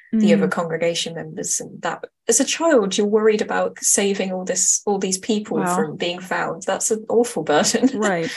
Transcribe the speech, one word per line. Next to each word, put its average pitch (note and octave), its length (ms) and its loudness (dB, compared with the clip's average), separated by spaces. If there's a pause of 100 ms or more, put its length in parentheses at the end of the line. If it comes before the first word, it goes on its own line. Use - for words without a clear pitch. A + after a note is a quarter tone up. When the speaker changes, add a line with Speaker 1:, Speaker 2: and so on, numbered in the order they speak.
(100)
Speaker 1:
the G#3+ 220 4
other F#3+ 160 4
Speaker 2:
Mm. F#3+ 40 -4
Speaker 1:
congregation E3 640 -2
members. D#3+ 460 -6
And - 220 -14
that, - 200 -6 (260)
as A#3 120 4
a C4 40 0
child, B3+ 520 2
you're G#3 100 2
worried G#3+ 360 4
about F#3 380 -2
saving G3 520 0
all F#3 120 -6
this, - 420 0
all G3+ 120 0
these F#3 200 -2
people G#3+ 400 -2
Speaker 2:
Wow. F3+ 180 0
Speaker 1:
from F3+ 200 -2
being F3 220 -4
found. E3+ 440 -6
That's - 280 -2
an G#3+ 200 -2
awful G#3+ 320 2
burden. F#3 460 2
<laughs> - 60 -8
Speaker 2:
Right. F#3+ 420 -2